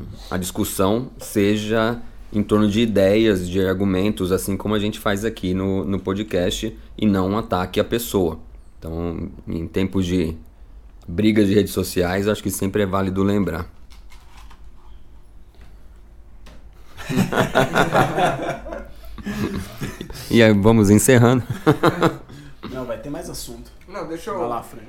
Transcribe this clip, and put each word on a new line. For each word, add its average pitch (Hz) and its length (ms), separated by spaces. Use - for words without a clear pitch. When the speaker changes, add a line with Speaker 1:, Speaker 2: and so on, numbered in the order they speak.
Speaker 1:
a - 60
discussão 98 840
seja 107 840
em 104 100
torno 107 260
de 101 120
ideias, 101 680
de 92 160
argumentos, 95 680
assim 95 240
como 104 180
a 107 40
gente 104 200
faz 101 260
aqui 107 300
no, 95 300
no 98 160
podcast, 101 760
e 107 80
não 95 240
um 101 80
ataque 95 400
à 104 60
pessoa. 92 540
Então, 82 520
em 82 200
tempos 95 380
de 87 320
brigas 104 400
de 95 80
redes 98 180
sociais, 92 560
acho 104 140
que 101 80
sempre 98 320
é 101 40
válido 95 360
lembrar. 92 480
<laughs> 135 1700
E 117 120
aí, 110 100
vamos 104 380
encerrando. 120 540
<laughs> - 600
Speaker 2:
Não, 127 120
vai 117 140
ter 123 120
mais 175 200
assunto. 120 400
Speaker 3:
Não, 180 220
deixa 165 220
eu 196 80
Speaker 2:
Vai 165 100
lá, 117 140
Fran. - 260